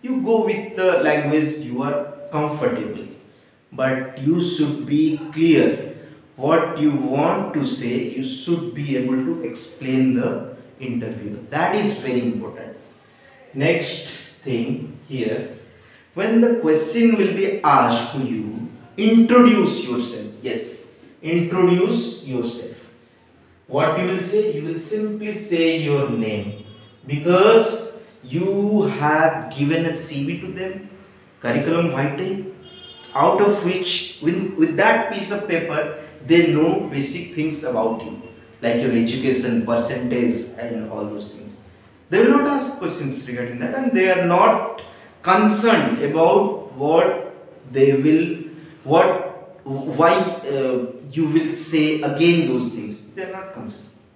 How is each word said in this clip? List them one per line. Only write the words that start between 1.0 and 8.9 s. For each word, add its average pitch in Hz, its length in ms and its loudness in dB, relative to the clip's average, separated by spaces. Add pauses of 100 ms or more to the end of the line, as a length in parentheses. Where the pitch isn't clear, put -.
language 147 600 0
you 123 200 -6
are - 320 -4 (180)
comfortable, - 760 -4 (680)
but 131 460 -4
you 160 240 0
should 151 420 -2
be 151 320 2 (160)
clear - 640 2 (400)
what 156 420 0
you 151 140 4
want 147 640 0
to 143 100 0
say. - 460 -4
You 131 120 -6
should - 520 -4
be 143 240 -4